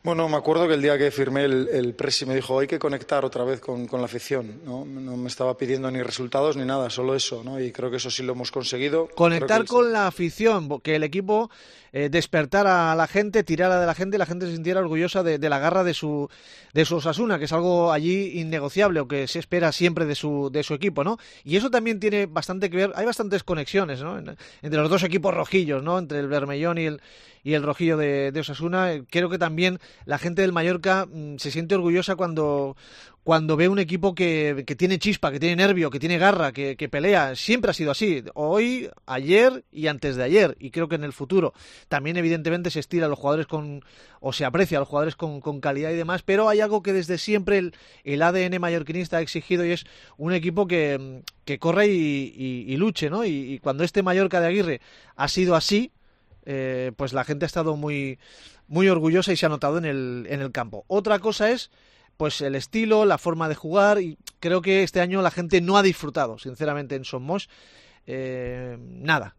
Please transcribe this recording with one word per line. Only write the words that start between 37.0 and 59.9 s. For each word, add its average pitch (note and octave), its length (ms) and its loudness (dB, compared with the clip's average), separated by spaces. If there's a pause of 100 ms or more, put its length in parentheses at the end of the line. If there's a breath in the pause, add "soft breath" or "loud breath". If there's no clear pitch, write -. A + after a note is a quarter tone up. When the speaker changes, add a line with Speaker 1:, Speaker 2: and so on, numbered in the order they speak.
Speaker 2:
Siempre G#3+ 360 2
ha - 20 -2
sido D3+ 180 0
así. D#3+ 320 0 (120)
Hoy, A3 540 0 (180)
ayer G3 640 4
y D#3 160 -4
antes C#3 300 -2
de B2+ 60 -2
ayer. D#3+ 360 4
Y C#3 100 -14
creo D#3+ 200 -4
que E3+ 60 -2
en D3+ 100 -6
el C#3+ 80 -8
futuro D#3 400 0 (340 loud breath)
también, D3+ 300 -2
evidentemente, E3+ 520 0
se D#3 120 -4
estila E3 240 0
a D3+ 40 0
los C#3+ 80 -2
jugadores D3 300 0
con, D3 360 -8 (360 soft breath)
o C3 140 -6
se D3+ 100 -4
aprecia D3+ 340 2
a C#3 40 2
los C3+ 80 -4
jugadores D3+ 260 0
con, D3+ 240 -8
con C#3+ 220 -6
calidad D3 300 -2
y E3+ 40 -2
demás, E3+ 280 -4
pero G#3 260 4
hay G#3+ 100 4
algo G#3+ 240 0
que G3 100 -2
desde F3+ 240 -2
siempre G3+ 400 0
el, F3+ 160 -2 (300 loud breath)
el C#3+ 180 -2
A E3+ 120 4
D F#3 120 2
N F3+ 140 -2
mallorquinista E3+ 580 -2
ha E3 40 0
exigido E3+ 440 -2
y E3+ 60 0
es E3+ 140 -4 (320 loud breath)
un E3 160 -2
equipo F3+ 340 0
que, C#3 560 -2 (220)
que C#3+ 120 -6
corra F3 280 2
y, G#3 40 4
y, C#3 800 -2
y C3+ 100 -2
luche, F3 320 0
¿no? G3 140 -2
Y, C#3 300 -4
y C3+ 60 -10
cuando C#3 260 -2
este F#3+ 180 0
Mallorca F#3 380 2
de E3+ 60 2
Aguirre F3 340 0 (340 soft breath)
ha C#3 140 -2
sido F3+ 260 2
así, G#3 380 2 (520)
eh, C3 500 -4
pues C3+ 180 -6
la C3 120 -2
gente D3 200 -4
ha - 20 -6
estado D#3+ 280 -2
muy, C#3+ 420 -6 (500 loud breath)
muy F3+ 220 4
orgullosa E3 420 4
y D#3 60 2
se F3 80 0
ha D#3+ 40 4
notado D3+ 280 0
en E3+ 80 -2
el, B2+ 440 -4